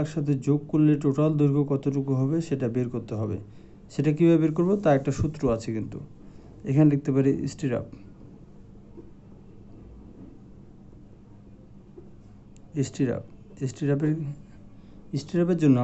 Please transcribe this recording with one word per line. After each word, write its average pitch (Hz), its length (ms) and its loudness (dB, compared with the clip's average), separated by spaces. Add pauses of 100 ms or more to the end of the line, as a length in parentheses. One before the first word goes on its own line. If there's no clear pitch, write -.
একসাথে 147 300 -2 (140)
যোগ 147 120 2 (120)
করলে 151 220 4 (120)
total 147 340 2
দৈর্ঘ্য 143 320 2
কতটুকু 135 400 -2 (100)
হবে 143 160 0 (100)
সেটা 135 280 -4
বের 123 200 -2
করতে 110 260 -8
হবে। 101 160 -4 (560)
সেটা 143 240 2
কীভাবে 165 260 6
বের 156 140 2
করব? 175 120 2 (140)
তা 160 140 4
একটা 131 220 -2
সূত্র 151 220 -2 (140)
আছে 110 220 -8
কিন্তু। - 220 -8 (680)
এখানে 151 240 6
লিখতে 139 220 -2
পারি 135 160 4 (200)
স্ট্র্যাপ, - 360 -4 (4000)
স্ট্র্যাপ, 117 360 -4 (460)
স্ট্র্যাপের, 147 420 -2 (1120)
স্ট্র্যাপের 175 420 0
জন্য 139 200 8